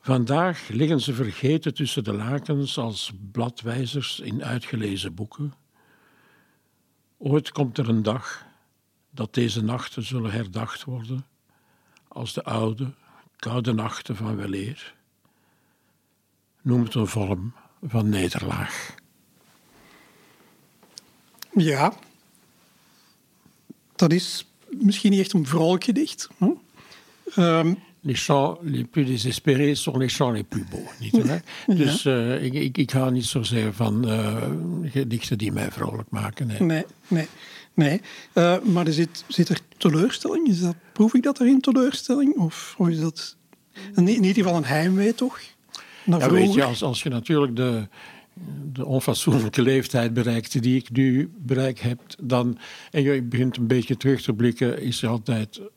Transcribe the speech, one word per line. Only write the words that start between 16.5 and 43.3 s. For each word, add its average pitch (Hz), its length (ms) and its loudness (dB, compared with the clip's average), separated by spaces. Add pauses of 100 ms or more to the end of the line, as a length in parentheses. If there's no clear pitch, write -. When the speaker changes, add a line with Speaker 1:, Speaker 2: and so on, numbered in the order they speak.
Speaker 1:
Noem 123 220 2
het 110 100 -8
een 110 120 0
vorm 98 460 -4 (340)
van 110 220 0
nederlaag. - 880 -4 (2500)
Speaker 2:
Ja. 156 380 4 (2000)
Dat 165 160 4
is - 340 -2 (220)
misschien 214 420 2
niet 196 100 4
echt 190 120 -2
een 160 140 2
vrolijk 165 380 2
gedicht, - 440 -2 (100)
hè? 190 120 4 (840)
Ehm, 165 400 4 (300)
Speaker 1:
Les 135 200 -2
chants 143 380 2
les 135 280 -2
plus 143 160 2
désespérés 127 760 2
sont 127 160 -4
les 131 180 0
chants 127 160 2
les 104 160 -2
plus 98 200 -6
beaux, - 300 -12
niet 117 280 2
waar? 160 160 -2 (140)
Speaker 2:
<laughs> - 100 -8
Ja. 202 80 4
Speaker 1:
Dus, 147 300 2
eh, 127 400 0
ik, 127 100 -2
ik, 139 240 -2
ik 135 120 0
hou 131 220 2
niet 123 120 0
zozeer 110 500 -2
van, 110 340 0
eh, 110 340 -2 (400)
gedichten 127 560 -4
die 107 140 -2
mij 101 180 -4
vrolijk 110 400 -8
maken, 104 360 -4
nee. 107 160 -4
Speaker 2:
Nee, 165 220 0 (240)
nee, 160 200 0 (460)
nee. 139 260 4 (320)
Eh, 175 280 6
maar 175 260 2
er 160 60 0
zit, 160 360 0
zit 175 200 2
er 160 120 0 (160)
teleurstelling? 202 720 2
Is 175 120 4
dat, 175 140 0 (180)
proef 220 220 4
ik 247 80 6
dat 277 180 0
erin, 262 200 6
teleurstelling? 269 760 2
Of, - 420 -2
of 175 100 4
is 165 120 2
dat - 360 -6 (580)